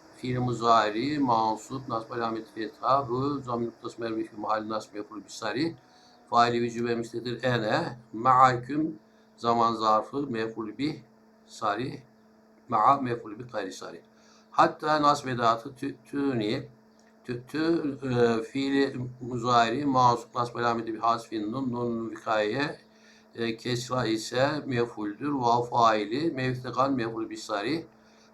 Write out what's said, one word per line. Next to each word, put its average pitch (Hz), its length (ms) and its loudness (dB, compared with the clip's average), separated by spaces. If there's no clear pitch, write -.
fiil 127 220 -4
muzari, 117 800 2
mansup, 120 680 0
nasb 113 240 -6
alameti 113 440 -6
fetha, 113 460 0
hu, 131 440 -2
zamir 120 220 -2
noktası 117 340 -12
mermi 113 260 -4
fi 110 80 -20
mahalli 107 340 -4
nasb 110 240 -8
mef'ul 104 340 -12
bis - 60 -18
sarih, 120 400 -4
faili 120 320 4
vücube 117 340 -2
müstetir 117 480 -6
ene, 123 540 0
ma'aküm, 131 840 4
zaman 117 360 2
zarfı, 110 440 2
mef'ul 113 600 -4
bih, 147 220 -4
sarih, 110 520 -4
ma'a 120 320 4
mef'ul 117 380 -6
bih 123 120 -14
gayri 98 220 -6
sarih. 87 260 -14
Hatta 156 500 2
nasb 143 260 2
edatı 120 420 0
tü-, 139 260 -8
tüni, 131 580 -2
tü-, 123 240 -8
tü-, 135 880 2
e, 110 40 -4
fiili 135 520 0
muzari, 120 640 2
mansub, 127 500 4
nasb 120 200 -2
alameti 117 380 0
bi 107 60 -8
hasfin 113 520 -2
nun, 131 200 -2
nun 117 400 -4
vikaye, 110 680 -2
e, 117 220 -2
kesra 123 480 -2
ise 120 440 0
mef'uldür, 117 680 -2
vav 120 320 4
faili, 117 680 2
mevtekan 131 600 -2
mef'ul 113 360 -4
bis 107 140 -12
sarih, 117 400 -2